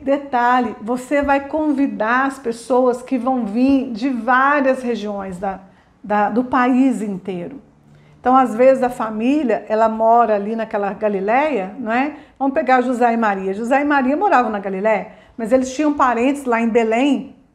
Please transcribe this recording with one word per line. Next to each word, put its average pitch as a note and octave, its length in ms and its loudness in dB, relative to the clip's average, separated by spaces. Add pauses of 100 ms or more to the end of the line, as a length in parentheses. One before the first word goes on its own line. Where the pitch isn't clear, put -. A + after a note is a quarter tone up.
detalhe, B3 760 0
você B3+ 420 -2
vai C#4 260 0
convidar C4+ 760 0
as C#4 120 -6
pessoas A#3+ 640 0
que C4 160 -2
vão A#3+ 280 -2
vir B3+ 440 2
de A#3 180 -4
várias C4 760 2
regiões G3+ 560 -6
da, F#3+ 220 -6 (440)
da, G#3 240 0
do B3 160 0
país B3 560 2
inteiro. F#3 600 -8 (640)
Então, B3+ 140 4
às B3 180 2
vezes, B3+ 300 4
a B3 40 4
família, A#3+ 800 -2
ela A3 200 2
mora A3+ 480 4
ali G#3 180 -4
naquela G#3+ 380 -4
Galileia, G#3 840 -2
não A3+ 140 -6
é? C4 240 -2 (240)
Vamos C#4 160 -2
pegar B3+ 260 2
José A#3+ 320 0
e A#3 40 -2
Maria. G3 360 -2
José A#3 280 0
e D4 40 -2
Maria C#4 320 0
moravam D#4 320 2
na G#3 120 -6
Galileia, G3 480 -2 (280)
mas A3 140 -6
eles B3+ 240 0
tinham D4+ 180 0
parentes C#4 520 0
lá A#3 160 0
em A#3 80 0
Belém, A#3 680 0 (200)